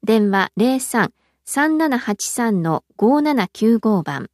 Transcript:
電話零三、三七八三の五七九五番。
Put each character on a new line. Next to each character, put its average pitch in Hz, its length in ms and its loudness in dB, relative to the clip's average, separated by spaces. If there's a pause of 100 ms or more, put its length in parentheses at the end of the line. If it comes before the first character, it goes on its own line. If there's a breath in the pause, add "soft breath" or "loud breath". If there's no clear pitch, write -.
電 214 280 2
話 190 260 0
零 254 240 0
三、 - 320 -2 (320)
三 311 320 0
七 302 200 0
八 - 300 -6
三 220 340 -2
の 160 220 -2 (140)
五 269 240 4
七 277 260 0
九 220 320 2
五 208 240 0
番。 139 300 -8